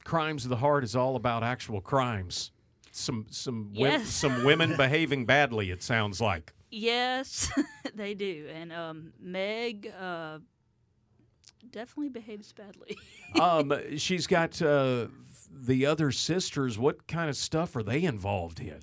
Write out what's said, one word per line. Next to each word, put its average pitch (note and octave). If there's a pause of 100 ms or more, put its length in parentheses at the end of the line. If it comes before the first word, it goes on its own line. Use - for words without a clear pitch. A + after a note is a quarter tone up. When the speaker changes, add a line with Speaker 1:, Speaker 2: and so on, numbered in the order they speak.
Speaker 1:
Crimes D#3
of B2
the B2
Heart C#3+
is A2
all B2+
about A#2
actual A#2
crimes. A2+ (400)
Some, A2+
some A2
wo- B2
Speaker 2:
Yes. A3+
Speaker 1:
some B2+
Speaker 2:
<laughs> -
Speaker 1:
women E3
behaving C#3+
badly, A#2
it F2+
sounds G#2+
like. F#2+ (180)
Speaker 2:
Yes, B3 (220)
<laughs> -
they G#3
do. F3+
And, E3
um, D#3+
Meg, G#3
uh, E3 (1300)
definitely C4+
behaves G#3+
badly. -
<laughs> - (340)
Speaker 1:
Um, D#3 (240)
she's F3
got, E3
uh, C3+ (440)
the C3
other D3+
sisters. C#3
What B2+
kind E3
of B2+
stuff -
are A#2
they A#2
involved G2
in? D2+